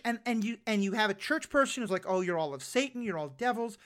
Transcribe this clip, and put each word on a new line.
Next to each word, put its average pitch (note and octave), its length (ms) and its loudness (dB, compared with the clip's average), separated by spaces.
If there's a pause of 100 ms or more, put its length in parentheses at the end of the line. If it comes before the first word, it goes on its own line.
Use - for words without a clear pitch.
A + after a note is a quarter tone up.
and, A#3 220 -2
and A3+ 180 2
you, A#3 220 -4
and G#3 180 2
you F#3+ 80 2
have G#3+ 160 4
a G3 60 0
church D4+ 340 -2
person C4 340 2
who's G3+ 80 -2
like, F#3 160 0
"Oh, F#3 140 2
you're F3+ 180 0
all D3+ 160 0
of C3 80 -10
Satan, C4 400 0
you're F#3 160 -2
all D3+ 120 -4
devils," A#3 560 -2